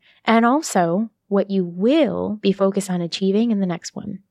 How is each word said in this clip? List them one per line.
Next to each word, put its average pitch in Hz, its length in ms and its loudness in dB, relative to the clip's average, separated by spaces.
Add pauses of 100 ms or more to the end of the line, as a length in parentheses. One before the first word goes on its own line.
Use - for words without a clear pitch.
(260)
and 226 200 4
also 220 640 0 (200)
what 196 200 0
you 196 140 0
will 196 760 0
be 196 100 2
focused 196 380 0
on 180 100 -2
achieving 196 520 0
in 202 100 0
the 190 40 0
next 170 300 -6
one. 196 240 -12 (120)